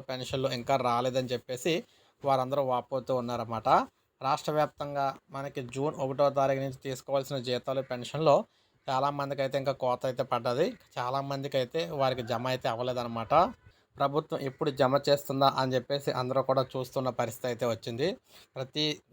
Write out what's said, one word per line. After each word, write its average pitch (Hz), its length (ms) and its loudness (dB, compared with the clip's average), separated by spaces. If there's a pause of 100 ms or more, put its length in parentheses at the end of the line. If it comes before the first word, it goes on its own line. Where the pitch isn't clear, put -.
పెన్షన్లు 131 420 -2
ఇంకా 131 320 0
రాలేదని 127 500 0
చెప్పేసి 127 420 -2 (480)
వారందరూ 135 420 2
వాపోతూ 127 500 -2
ఉన్నారన్నమాట. 117 540 -2 (520)
రాష్ట్ర 143 300 -2
వ్యాప్తంగా 143 560 0 (240)
మనకి 139 320 -8 (100)
జూన్ 147 300 -2
ఒకటో 139 340 2
తారీఖు 135 280 2
నుంచి 131 200 -8
తీసుకోవాల్సిన 135 640 -4
జీతాలు, 131 400 -2
పెన్షన్లో 143 500 4 (500)
చాలామందికి 139 560 0
అయితే 135 140 0
ఇంకా 139 220 0
కోత 123 280 0
అయితే 131 160 -2
పడ్డది. 123 420 0 (300)
చాలామందికి 139 640 -4
అయితే 127 220 -2 (220)
వారికి 131 280 0
జమ 120 180 -2
అయితే 127 220 -2
అవ్వలేదన్నమాట. 120 640 -2 (600)
ప్రభుత్వం 143 520 -2
ఎప్పుడు 151 240 -2
జమ 131 240 4 (120)
చేస్తుందా 139 400 4 (100)
అని 131 180 0
చెప్పేసి 139 340 -2 (100)
అందరూ 131 300 0
కూడా 135 140 4 (100)
చూస్తున్న 131 440 -4
పరిస్థితి 120 320 -2
అయితే 120 180 -2
వచ్చింది. 117 400 -2 (460)
ప్రతి 135 320 -4 (280)